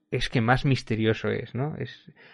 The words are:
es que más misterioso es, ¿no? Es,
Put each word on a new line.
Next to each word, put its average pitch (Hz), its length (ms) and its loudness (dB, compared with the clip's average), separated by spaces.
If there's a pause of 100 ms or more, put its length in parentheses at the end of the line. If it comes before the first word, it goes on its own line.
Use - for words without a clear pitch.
(100)
es - 180 -2
que 127 120 0
más 113 240 4
misterioso 110 640 2
es, 104 260 -4
¿no? 156 240 -4
Es, - 260 -10 (300)